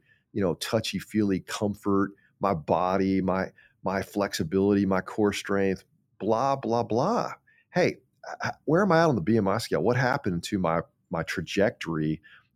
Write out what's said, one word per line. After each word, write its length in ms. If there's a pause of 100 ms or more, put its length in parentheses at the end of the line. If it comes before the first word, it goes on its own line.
(320)
you 100
know, 120
touchy-feely 880
comfort, 720 (260)
my 140
body, 680
my, 320 (320)
my 180
flexibility, 840
my 160
core 320
strength, 500 (360)
blah, 360
blah, 280
blah. 500 (400)
Hey, 240 (280)
I, 240
I, 20 (140)
where 160
am 100
I 100
at 80
on 60
the 60
B 160
M 100
I 120
scale? 240
What 140
happened 460
to 160
my, 220 (280)
my 140
trajectory 1000 (340)